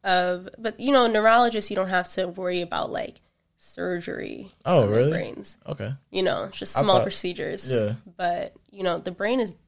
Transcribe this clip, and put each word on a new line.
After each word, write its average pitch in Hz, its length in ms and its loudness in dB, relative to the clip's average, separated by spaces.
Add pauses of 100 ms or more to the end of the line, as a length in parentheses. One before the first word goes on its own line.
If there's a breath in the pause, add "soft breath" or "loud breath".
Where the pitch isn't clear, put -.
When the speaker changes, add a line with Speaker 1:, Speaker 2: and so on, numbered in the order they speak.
Speaker 1:
of, 180 540 0
but, 226 240 -6
you 269 100 0
know, 247 160 6
neurologists, 220 640 4
you 202 60 -2
don't 190 100 0
have 180 280 0
to 185 120 0
worry 180 340 -4
about, 170 300 -4
like, - 300 -6 (360)
surgery 175 920 -8 (140)
Speaker 2:
Oh, 160 180 6
Speaker 1:
on 101 80 4
their 113 80 4
Speaker 2:
really? 143 120 4
Speaker 1:
brains. - 460 -6 (100)
Speaker 2:
Okay. 104 240 -8 (200)
Speaker 1:
You 185 120 -2
know, 113 280 -2
just - 260 -6
Speaker 2:
I 240 40 2
Speaker 1:
small 196 160 4
Speaker 2:
thought 113 60 4
Speaker 1:
procedures. 175 720 -6
Speaker 2:
Yeah. 110 200 0 (240)
Speaker 1:
But, 175 360 -4 (180)
you 196 120 -10
know, 170 160 0
the 180 120 -8
brain 214 280 -2
is 180 160 -4 (120)